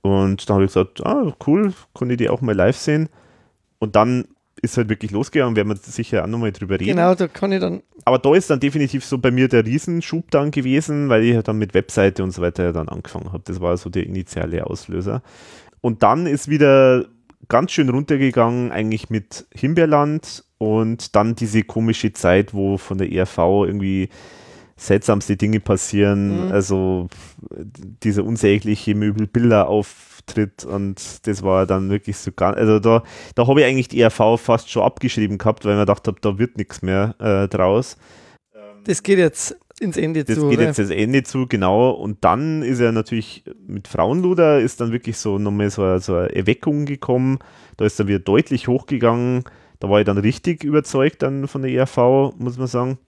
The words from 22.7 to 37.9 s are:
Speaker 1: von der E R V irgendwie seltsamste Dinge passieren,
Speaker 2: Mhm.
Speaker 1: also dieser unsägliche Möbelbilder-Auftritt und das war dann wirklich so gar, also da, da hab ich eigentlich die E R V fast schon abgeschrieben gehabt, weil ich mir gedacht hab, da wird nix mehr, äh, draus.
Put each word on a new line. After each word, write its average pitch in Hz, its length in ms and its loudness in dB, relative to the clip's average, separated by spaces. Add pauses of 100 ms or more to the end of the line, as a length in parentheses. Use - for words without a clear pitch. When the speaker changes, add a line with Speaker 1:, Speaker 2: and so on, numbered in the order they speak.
Speaker 1:
von 95 200 -8
der 95 140 -4
E - 60 -2
R 92 80 2
V 95 400 2
irgendwie 95 440 -2 (680)
seltsamste 101 600 0
Dinge 107 220 0
passieren, 101 880 0
Speaker 2:
Mhm. 92 40 -4
Speaker 1:
also 95 560 0 (960)
dieser 101 220 0
unsägliche 107 680 0
Möbelbilder-Auftritt 104 1700 0
und 98 640 -8
das 98 160 -4
war 95 220 2
dann 95 240 0
wirklich 101 280 -4
so - 160 -10
gar, 95 240 0
also 107 220 4
da, 113 240 4 (320)
da 120 120 2
hab 139 100 4
ich 147 60 6
eigentlich 127 240 2
die 113 120 -2
E - 20 6
R 113 100 6
V 113 240 4
fast - 340 0
schon 110 140 -2
abgeschrieben 107 540 -2
gehabt, - 260 -2
weil 104 100 0
ich 104 40 2
mir 104 60 2
gedacht 101 240 0
hab, 101 140 -6
da 101 160 -2
wird 120 200 -2
nix - 240 -10
mehr, 98 380 -2
äh, 101 280 0
draus. 98 480 0 (880)